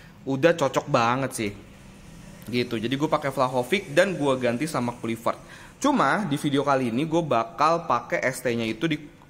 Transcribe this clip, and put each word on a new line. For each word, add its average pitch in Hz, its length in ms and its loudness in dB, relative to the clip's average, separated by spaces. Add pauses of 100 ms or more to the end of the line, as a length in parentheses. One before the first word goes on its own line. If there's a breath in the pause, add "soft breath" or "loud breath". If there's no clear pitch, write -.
(240 loud breath)
udah 135 320 4
cocok 147 320 0
banget 127 480 2
sih. 104 160 -2 (960)
Gitu. 120 320 0
Jadi 117 160 -2
gua 147 160 0
pakai 147 240 0
Vlahovic 135 560 0
dan 175 240 4
gua 143 240 2
ganti 123 320 0
sama 120 320 -4
Kluivert. 117 320 -2 (480 loud breath)
Cuma 190 400 4
di 143 160 -2
video 143 240 0
kali 131 320 2
ini 135 80 0
gua 165 240 0
bakal 147 560 2
pakai 135 400 -2
S 131 160 0
T-nya 117 240 -2
itu 110 240 -2
di, 156 80 0 (340)